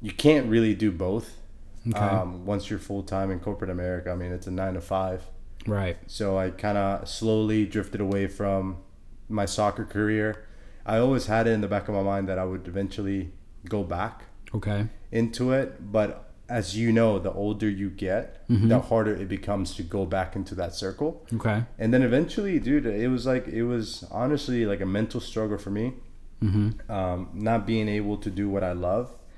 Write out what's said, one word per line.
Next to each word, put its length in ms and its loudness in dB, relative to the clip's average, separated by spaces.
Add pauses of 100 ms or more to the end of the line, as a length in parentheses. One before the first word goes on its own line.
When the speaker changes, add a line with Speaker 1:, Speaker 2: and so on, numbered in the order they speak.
Speaker 1:
you 120 -6
can't 360 6
really 260 6
do 160 2
both. 460 -2 (500)
Speaker 2:
Okay. 120 0
Speaker 1:
Um, 460 0
once 240 -2
you're 100 -4
full-time 520 -4
in 100 -4
corporate 300 -4
America, 400 -2
I 60 -2
mean, 160 -4
it's 140 -6
a 40 -6
nine-to-five. 720 -2 (440)
Speaker 2:
Right. 300 0 (100)
Speaker 1:
So 320 -2
I 120 0
kinda 540 0
slowly 600 2
drifted 360 -2
away 260 2
from 500 0 (540)
my 160 0
soccer 380 2
career. 600 0 (400)
I 140 2
always 280 4
had 200 4
it 60 6
in 100 2
the 60 0
back 200 0
of 60 -2
my 80 2
mind 260 0
that 100 -2
I 60 0
would 240 -4
eventually 640 -2 (380)
go 140 0
back 420 -4 (300)
Speaker 2:
Okay. 340 0 (220)
Speaker 1:
into 420 2
it, 400 -2
but 320 2 (240)
as 260 -2
you 180 2
know, 260 6
the 140 -2
older 360 0
you 220 -2
get, 580 -4
Speaker 2:
Mm-hmm. 200 6
Speaker 1:
the 120 8
harder 340 4
it 140 -4
becomes 460 -2
to 80 -6
go 240 -2
back 280 -2
into 200 -6
that 200 -4
circle. 600 -4
Speaker 2:
Okay. 300 0 (140)
Speaker 1:
And 140 2
then 100 8
eventually, 560 2
dude, 280 2
it 240 0
was 160 0
like, 220 2
it 160 0
was 460 -2
honestly 540 2
like 160 0
a 60 0
mental 340 0
struggle 380 -2
for 120 -8
me. 220 -2 (500)
Speaker 2:
Mm-hmm. 480 2
Speaker 1:
Um, 440 -2
not 320 0
being 220 2
able 300 0
to 120 -6
do 180 0
what 160 0
I 80 0
love. 380 0 (280)